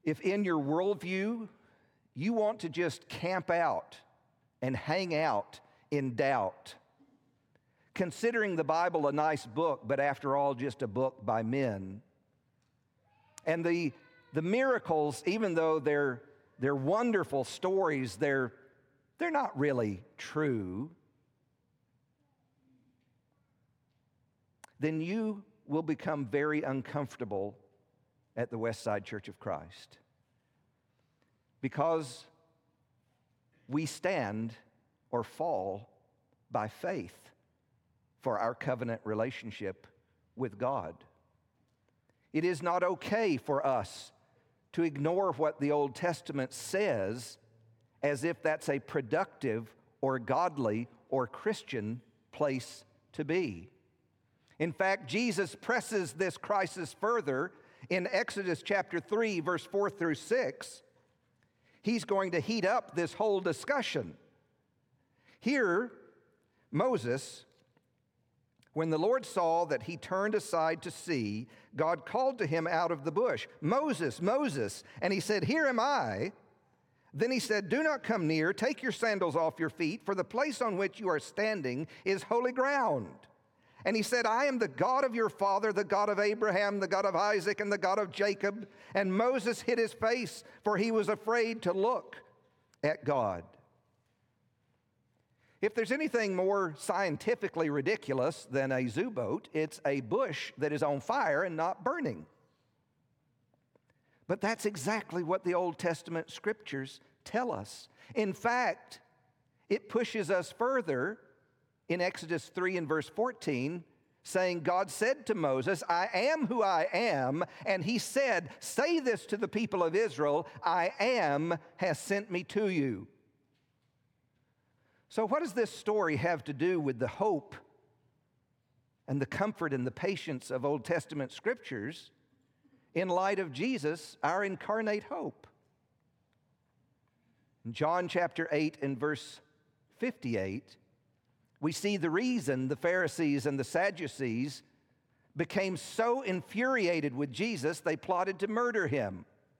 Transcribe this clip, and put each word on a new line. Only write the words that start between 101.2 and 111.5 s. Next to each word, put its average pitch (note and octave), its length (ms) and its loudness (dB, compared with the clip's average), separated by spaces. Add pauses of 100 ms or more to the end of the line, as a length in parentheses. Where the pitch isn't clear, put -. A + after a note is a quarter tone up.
and E3+ 120 -4
not E3+ 260 -2
burning. D#3+ 440 -4 (2000)
But F#3+ 140 0
that's A3 260 0
exactly F#3 560 0
what F3+ 220 0
the F3+ 100 2
Old F3 240 0
Testament E3 520 -2
scriptures C#3 720 -6 (240)
tell A#3 280 -2
us. - 360 -10 (260)
In G#3 180 2
fact, - 680 0 (720)
it - 180 0
pushes A3 420 -2
us F3+ 220 2
further G3+ 680 0 (680)